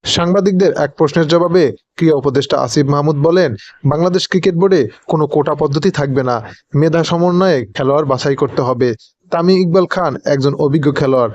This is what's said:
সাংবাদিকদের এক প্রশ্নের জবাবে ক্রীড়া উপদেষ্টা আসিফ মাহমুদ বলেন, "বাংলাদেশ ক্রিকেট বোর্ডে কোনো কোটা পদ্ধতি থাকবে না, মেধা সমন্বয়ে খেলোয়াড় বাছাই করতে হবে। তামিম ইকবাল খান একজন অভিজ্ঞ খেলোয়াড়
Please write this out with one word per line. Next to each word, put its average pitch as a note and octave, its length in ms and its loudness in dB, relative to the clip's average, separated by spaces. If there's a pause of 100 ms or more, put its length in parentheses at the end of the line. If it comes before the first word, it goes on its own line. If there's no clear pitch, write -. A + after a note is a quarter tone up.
সাংবাদিকদের F#3 720 0
এক D3 200 -2
প্রশ্নের D#3+ 300 0
জবাবে E3+ 480 2 (200)
ক্রীড়া D#3+ 200 2
উপদেষ্টা C3+ 460 0
আসিফ C3+ 240 0
মাহমুদ C#3+ 300 0
বলেন, D#3 400 0 (300)
"বাংলাদেশ E3+ 420 0
ক্রিকেট F#3 280 0
বোর্ডে E3+ 320 2 (200)
কোনো D#3 200 0
কোটা D3 280 -2
পদ্ধতি D3 360 -2
থাকবে C#3 320 -2
না, A#2+ 180 -2 (340)
মেধা D#3+ 280 2
সমন্বয়ে E3+ 720 0
খেলোয়াড় C#3+ 320 0
বাছাই C3+ 300 -2
করতে C3 260 -2
হবে। B2 340 0 (360)
তামিম F3 260 2
ইকবাল F#3 280 2
খান E3+ 400 -4
একজন C#3 300 0
অভিজ্ঞ D3 360 0
খেলোয়াড় B2+ 440 0